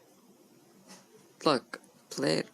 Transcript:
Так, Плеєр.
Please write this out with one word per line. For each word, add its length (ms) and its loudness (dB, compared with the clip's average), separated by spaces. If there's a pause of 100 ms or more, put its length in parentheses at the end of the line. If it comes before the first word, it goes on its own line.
(1400)
Так, 420 0 (360)
Плеєр. 380 0